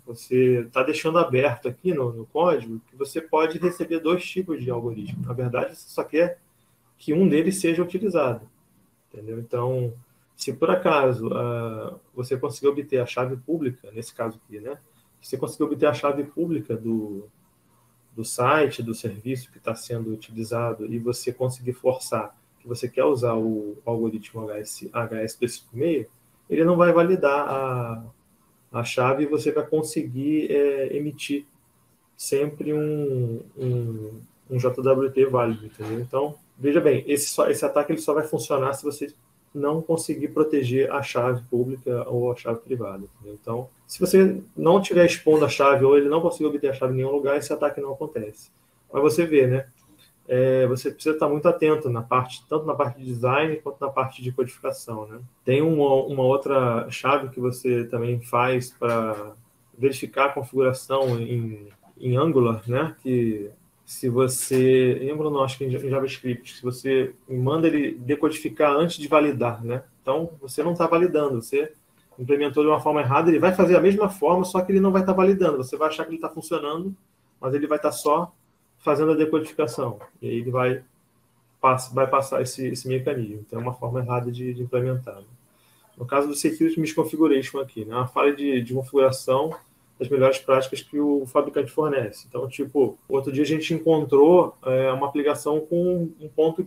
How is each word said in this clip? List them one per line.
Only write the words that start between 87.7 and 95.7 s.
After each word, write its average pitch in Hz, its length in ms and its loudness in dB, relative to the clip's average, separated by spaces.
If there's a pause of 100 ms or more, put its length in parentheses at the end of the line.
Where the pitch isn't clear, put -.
né? 110 100 -10
Uma 127 120 0
falha 143 280 2
de, 143 260 0
de 117 120 -6
configuração 131 800 2 (420)
das 127 120 -6
melhores 131 280 4
práticas 131 440 0
que - 180 -6
o 143 260 0
fabricante 135 460 0
fornece. 139 580 -2
Então, 139 200 -6
tipo, 131 480 0 (100)
outro 135 240 -2
dia 135 120 0
a 143 40 0
gente 156 260 -2
encontrou, 156 920 6
é, 131 280 2
uma 135 160 0
aplicação 147 540 0
com 175 480 -2 (100)